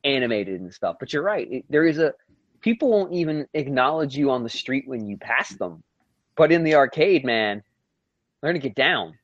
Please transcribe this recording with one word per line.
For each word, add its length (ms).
animated 560
and 120
stuff. 260
But 120
you're 120
right, 280
it, 180
there 160
is 140
a, 140
people 280
won't 240
even 400
acknowledge 600
you 160
on 120
the 60
street 380
when 180
you 120
pass 320
them. 340
But 140
in 120
the 120
arcade, 500
man, 360
they're 100
gonna 80
get 160
down. 480